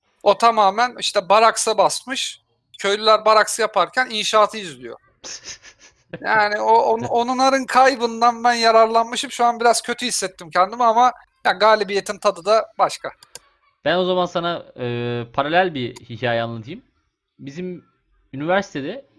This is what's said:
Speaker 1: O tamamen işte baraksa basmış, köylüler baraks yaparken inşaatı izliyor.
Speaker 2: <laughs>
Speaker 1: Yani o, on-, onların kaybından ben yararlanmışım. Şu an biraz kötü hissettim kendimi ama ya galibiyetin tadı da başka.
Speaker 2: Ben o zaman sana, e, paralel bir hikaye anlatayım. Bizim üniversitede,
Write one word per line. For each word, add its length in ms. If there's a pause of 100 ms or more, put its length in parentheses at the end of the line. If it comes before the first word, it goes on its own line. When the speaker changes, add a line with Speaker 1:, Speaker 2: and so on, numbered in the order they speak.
(220)
Speaker 1:
O 160
tamamen 600
işte 300
baraksa 500
basmış, 640 (380)
köylüler 460
baraks 340
yaparken 520
inşaatı 480
izliyor. 380 (280)
Speaker 2:
<laughs> 60 (920)
Speaker 1:
Yani 400
o, 140
on-, 340
onların 580
kaybından 760
ben 100
yararlanmışım. 760
Şu 140
an 160
biraz 220
kötü 240
hissettim 440
kendimi 340
ama 280 (320)
ya 80
galibiyetin 680
tadı 260
da 220 (120)
başka. 320 (760)
Speaker 2:
Ben 120
o 80
zaman 220
sana, 400 (120)
e, 540
paralel 420
bir 220
hikaye 460
anlatayım. 400 (560)
Bizim 460 (480)
üniversitede, 720 (120)